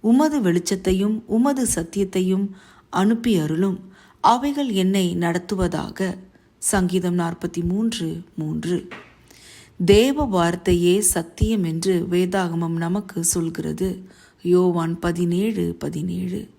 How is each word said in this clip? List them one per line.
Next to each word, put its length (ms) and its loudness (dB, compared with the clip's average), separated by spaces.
"உமது 400 4
வெளிச்சத்தையும் 840 0
உமது 500 2
சத்தியத்தையும் 760 -2
அனுப்பி 480 2
அருளும், 420 0
அவைகள் 480 2
என்னை 460 2
நடத்துவதாக." 1000 -2
சங்கீதம் 640 0
நாற்பத்தி 440 -4
மூன்று 580 -2
மூன்று. 520 -4
தேவ 400 6
வார்த்தையே 760 2
சத்தியம் 640 0
என்று 480 0
வேதாகமம் 680 0
நமக்கு 460 -4
சொல்கிறது, 800 -4
யோவான் 580 2
பதினேழு 800 -2
பதினேழு. 800 -6